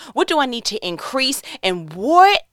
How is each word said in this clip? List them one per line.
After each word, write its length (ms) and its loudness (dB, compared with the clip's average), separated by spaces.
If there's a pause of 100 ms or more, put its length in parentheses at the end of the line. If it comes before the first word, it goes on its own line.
(120)
what 160 0
do 100 0
I 60 2
need 220 -6
to 200 -8
increase, 540 -4 (220)
and 320 -4
what 480 4 (100)